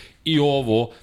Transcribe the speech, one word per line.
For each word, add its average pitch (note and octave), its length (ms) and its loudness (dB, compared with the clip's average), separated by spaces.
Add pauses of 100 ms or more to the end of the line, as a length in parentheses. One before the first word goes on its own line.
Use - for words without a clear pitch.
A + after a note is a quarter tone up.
(240)
I D#3 140 0
ovo, B2 520 0 (120)